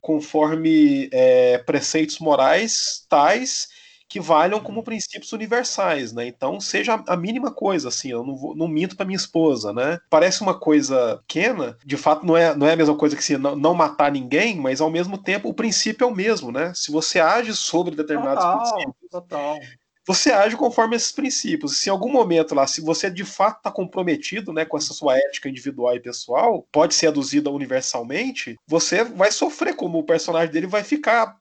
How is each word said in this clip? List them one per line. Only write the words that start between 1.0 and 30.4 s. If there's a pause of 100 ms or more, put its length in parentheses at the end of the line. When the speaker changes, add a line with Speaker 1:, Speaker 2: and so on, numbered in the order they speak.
Speaker 1:
é,
preceitos
morais
tais (400)
que
valham
como
princípios
universais,
né?
Então,
seja (120)
a,
a
mínima
coisa,
assim,
eu
não
vou,
não
minto
pra
minha
esposa,
né? (100)
Parece
uma
coisa
pequena,
de
fato
não
é,
não
é
a
mesma
coisa
que
se
não,
não
matar
ninguém,
mas
ao
mesmo
tempo
o
princípio
é
o
mesmo,
né?
Se
você
age
sobre
determinados
Speaker 2:
Total,
Speaker 1:
princípios,
Speaker 2:
total. (480)
Speaker 1:
você
age
conforme
esses
princípios.
Se
em
algum
momento
lá,
se
você
de
fato
tá
comprometido,
né,
com
essa
sua
ética
individual
e
pessoal,
pode
ser
aduzida
universalmente, (140)
você
vai
sofrer,
como
o
personagem